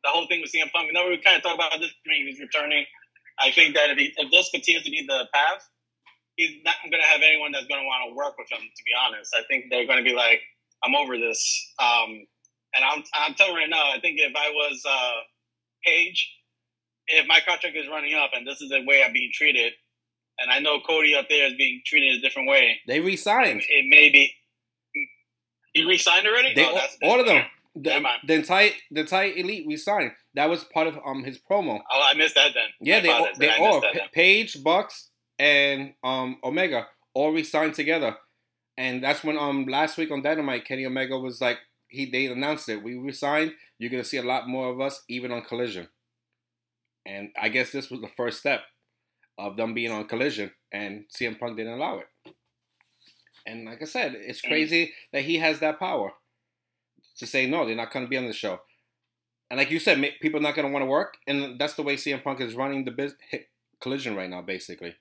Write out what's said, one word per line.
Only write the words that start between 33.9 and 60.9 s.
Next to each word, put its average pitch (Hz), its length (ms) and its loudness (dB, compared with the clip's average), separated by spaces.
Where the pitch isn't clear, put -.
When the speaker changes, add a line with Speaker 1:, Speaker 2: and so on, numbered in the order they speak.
Speaker 2:
Pa- - 60 -2
Speaker 1:
then. - 140 -8
Speaker 2:
Page, 185 500 4
Bucks, 175 460 0
and, 139 560 2
um, 127 400 -2
Omega 139 440 -2
all 147 180 2
re-signed 156 440 0
together. 147 420 -2
And 127 260 -6
that's 143 200 -2
when, 156 140 -2
um, 139 280 -2
last 143 320 -2
week 160 140 -4
on 139 120 -4
Dynamite, 143 420 -2
Kenny 131 200 -8
Omega 131 340 -4
was 131 220 -10
like, 120 160 0
he, 139 200 -8
they 127 160 -2
announced 139 440 -4
it. 107 140 -6
"We 120 120 -10
re-signed. 143 580 -4
You're 117 100 -8
gonna 123 140 -4
see 139 140 -8
a 127 60 -4
lot 123 240 -4
more 127 220 -6
of 127 120 -8
us, 135 260 -6
even 123 240 -8
on 120 120 -6
Collision." 113 440 -8
And 101 240 -12
I 110 100 -2
guess 123 220 -2
this 135 180 -8
was 123 120 -12
the 107 80 -12
first 120 300 -6
step 139 220 -2
of 98 180 -10
them 113 180 -4
being 117 180 -4
on 107 160 -8
Collision, 113 440 -4
and 104 380 -10
C - 160 -8
M 113 100 -8
Punk 117 220 -10
didn't 113 160 -8
allow 123 260 -6
it. - 80 -18
And 113 180 -14
like 117 160 -16
I 156 40 -10
said, 151 300 -6
it's 113 260 -14
Speaker 3:
Mm. - 80 -10
Speaker 2:
crazy 156 440 0
that 139 100 -4
he 165 160 -2
has 156 200 0
that 156 200 -2
power 117 340 -4
to - 80 -12
say, 131 220 -2
"No, 151 180 -2
they're 113 100 -4
not 113 160 -8
gonna 127 160 -8
be 131 100 -4
on 127 100 -4
the 110 60 -8
show." 98 280 -8
And 123 80 -8
like 139 140 0
you 160 80 0
said, 156 200 4
ma-, 143 220 -2
people 156 180 0
are 151 40 0
not 147 120 -2
gonna 143 140 -2
wanna 139 160 -2
work, 143 400 -2